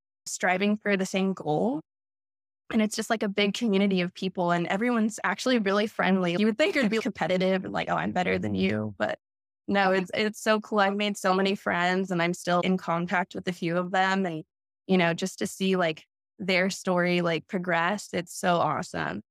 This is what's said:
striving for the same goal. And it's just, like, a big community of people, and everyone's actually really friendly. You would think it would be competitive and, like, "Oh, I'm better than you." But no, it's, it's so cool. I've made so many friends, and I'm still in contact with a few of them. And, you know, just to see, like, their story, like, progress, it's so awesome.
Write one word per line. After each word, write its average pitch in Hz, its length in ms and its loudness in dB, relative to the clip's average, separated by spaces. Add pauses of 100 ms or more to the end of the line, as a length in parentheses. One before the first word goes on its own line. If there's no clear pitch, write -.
(260)
striving 202 520 0
for 202 200 0
the 190 80 0
same 190 280 0
goal. 185 480 -2 (920)
And 220 100 2
it's 214 140 0
just, 220 140 -6
like, 226 140 0
a 208 60 -2
big 202 240 2
community 196 480 2
of 175 120 -2
people, 185 380 -2
and 170 160 0
everyone's 220 560 0
actually 226 360 0
really 202 280 2
friendly. 180 520 2
You 214 80 4
would 220 100 0
think 339 180 2
it 285 60 2
would 208 100 2
be 220 80 0
competitive 185 640 0
and, 196 80 -8
like, 165 160 -4
"Oh, 170 80 0
I'm 160 160 -2
better 185 260 0
than - 160 -2
you." 107 420 -2
But - 220 -4 (480)
no, 196 240 2
it's, 190 220 0
it's 214 280 -2
so 214 200 2
cool. 214 180 -2
I've 196 160 4
made 208 220 -2
so 185 160 2
many 190 220 2
friends, 185 560 0
and 170 100 0
I'm 170 120 2
still 175 280 0
in 185 160 2
contact 175 580 -2
with 185 120 -6
a 185 60 -4
few 175 240 -2
of 180 140 -4
them. 190 340 2
And, 165 180 -6 (440)
you 190 100 4
know, 170 160 4
just 185 260 -6
to 202 80 -2
see, 190 280 0
like, 165 300 -2 (340)
their 185 300 0
story, 175 520 0
like, 165 260 -2
progress, 180 680 -2
it's 175 220 -6
so 175 220 0
awesome. 165 720 -2